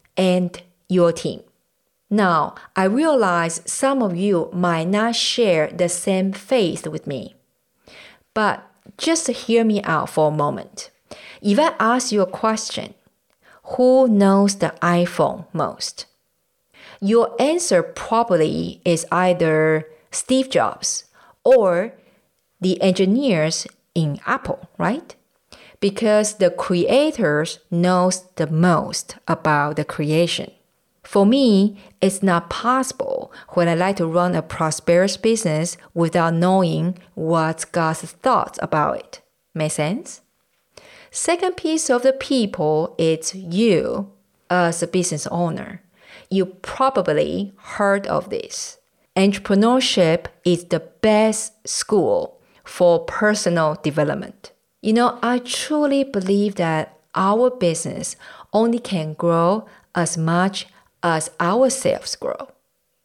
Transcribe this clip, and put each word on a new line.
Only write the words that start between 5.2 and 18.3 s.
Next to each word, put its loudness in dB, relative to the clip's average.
the -2
same -2
faith -2
with -10
me, -10
but -2
just -2
hear 0
me 2
out -2
for 2
a -4
moment. -6
If 2
I 2
ask 0
you 2
a 4
question, -4
"Who 6
knows 4
the -4
iPhone 0
most?" -8
Your 2
answer 2
probably -2